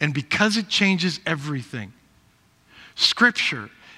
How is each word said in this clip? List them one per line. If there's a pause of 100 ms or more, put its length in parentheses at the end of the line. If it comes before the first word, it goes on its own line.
and
because
it
changes
everything, (1000)
Scripture (280)